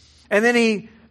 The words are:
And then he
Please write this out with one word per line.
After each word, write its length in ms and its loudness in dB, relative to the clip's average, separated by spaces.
And 160 0
then 120 0
he 340 -2